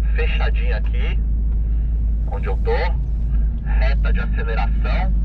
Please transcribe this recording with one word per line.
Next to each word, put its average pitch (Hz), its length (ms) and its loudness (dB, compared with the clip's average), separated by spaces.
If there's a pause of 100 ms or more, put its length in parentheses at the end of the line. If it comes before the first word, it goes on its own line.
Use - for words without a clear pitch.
(140)
fechadinha - 600 0
aqui, 156 420 0 (1120)
onde - 160 -4
eu 160 120 0
tô. - 180 0 (880)
Reta - 480 2
de - 80 2
aceleração. - 920 0 (120)